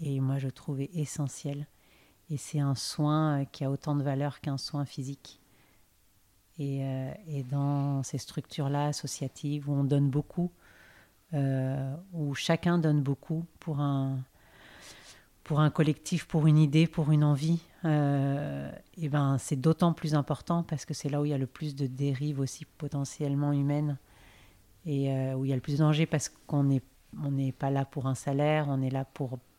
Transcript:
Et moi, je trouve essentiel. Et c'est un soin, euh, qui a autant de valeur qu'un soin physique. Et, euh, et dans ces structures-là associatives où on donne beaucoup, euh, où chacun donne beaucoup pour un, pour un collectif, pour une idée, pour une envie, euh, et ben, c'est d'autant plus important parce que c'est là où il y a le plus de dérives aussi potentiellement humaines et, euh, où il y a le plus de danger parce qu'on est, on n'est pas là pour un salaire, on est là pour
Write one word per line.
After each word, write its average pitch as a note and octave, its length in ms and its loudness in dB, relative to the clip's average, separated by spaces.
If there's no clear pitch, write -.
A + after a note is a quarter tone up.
Et C#3 160 -2
moi, C3+ 180 0
je C3+ 120 -4
trouve C3+ 320 -6
essentiel. C#3+ 840 -6
Et D3 80 -4
c'est - 220 -4
un C#3 160 2
soin, D3+ 640 0
euh, C3+ 100 -2
qui - 120 -8
a C3+ 80 0
autant C#3+ 240 -2
de C#3+ 80 0
valeur C#3 380 -2
qu'un C#3 160 -4
soin C#3+ 280 -4
physique. - 540 -10
Et, C#3 240 -4
euh, C3 280 -4
et C#3+ 160 -6
dans C#3 600 0
ces - 140 -6
structures-là C#3+ 680 -4
associatives C#3+ 840 -6
où C#3+ 40 0
on C#3 100 2
donne C#3 260 4
beaucoup, D3+ 420 -2
euh, C3+ 640 0
où D3 220 -2
chacun E3+ 420 2
donne D3+ 240 4
beaucoup D#3 440 -2
pour D3+ 200 -4
un, C3+ 400 0
pour D3 160 2
un D3+ 80 6
collectif, D#3 580 0
pour D#3 180 2
une D3+ 120 8
idée, D#3 300 6
pour D3+ 240 0
une D3 120 6
envie, D3+ 380 2
euh, C#3 840 0
et E3 120 -4
ben, C#3 280 2
c'est - 180 -2
d'autant D#3+ 380 4
plus D3+ 200 -2
important D3+ 480 0
parce D3+ 240 -6
que - 80 -8
c'est - 160 -6
là C#3+ 120 0
où D3 40 2
il D3 40 0
y D3 40 0
a C#3 40 0
le C3 100 0
plus D3+ 260 -8
de C3+ 140 -2
dérives C#3 540 -2
aussi C3+ 240 -6
potentiellement C#3+ 760 -2
humaines C#3+ 440 0
et, C#3 280 0
euh, C3 220 0
où C3 100 -2
il C3+ 40 0
y C3+ 40 2
a - 20 2
le B2+ 60 0
plus D3 140 -2
de D#3 80 4
danger D3+ 220 6
parce - 220 -2
qu'on C#3+ 220 4
est, C3+ 140 2
on C#3+ 80 -2
n'est C3+ 220 0
pas C#3 180 -4
là C3+ 140 0
pour C3 220 -6
un C3+ 80 0
salaire, D3 520 0
on C3+ 140 0
est C3 100 0
là C3+ 140 -2
pour B2+ 340 -8